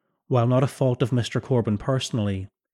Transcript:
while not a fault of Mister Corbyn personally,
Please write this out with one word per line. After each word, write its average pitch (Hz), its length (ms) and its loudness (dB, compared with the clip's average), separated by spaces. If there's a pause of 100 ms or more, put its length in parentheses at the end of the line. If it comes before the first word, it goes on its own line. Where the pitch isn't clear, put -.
(260)
while 120 200 2
not 127 180 4
a - 20 4
fault 131 360 0
of 120 100 0
Mister 120 260 0
Corbyn 113 400 0
personally, 104 680 -2 (260)